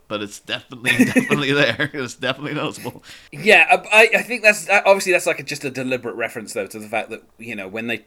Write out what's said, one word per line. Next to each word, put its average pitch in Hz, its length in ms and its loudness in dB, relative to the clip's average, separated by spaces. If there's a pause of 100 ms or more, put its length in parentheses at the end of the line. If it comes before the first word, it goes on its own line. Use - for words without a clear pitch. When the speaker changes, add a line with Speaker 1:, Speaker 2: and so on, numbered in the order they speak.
Speaker 1:
but 107 160 -6
it's 104 160 -12
definitely, 123 500 -8
<laughs> 120 160 4
definitely 143 480 0
there. 143 400 0
It's 127 220 -8
definitely 139 400 -6
noticeable. 131 480 -8 (280)
Speaker 2:
Yeah, 170 380 6
I, 185 60 8 (260)
I, 220 160 6
I 185 60 0
think 220 180 -6
that's, 208 240 2
that, 196 220 2
obviously 196 240 4
that's, 175 160 2
like, 156 120 -2
a, 143 40 -12
just 139 200 -10
a 143 60 -4
deliberate 123 460 -6
reference, 113 380 -8
though, 101 120 -4
to 107 140 -12
the 107 80 -14
fact 107 240 -6
that, 110 100 -12 (160)
you 113 180 -12
know, 98 120 -10
when 110 180 -8
they, 113 220 -6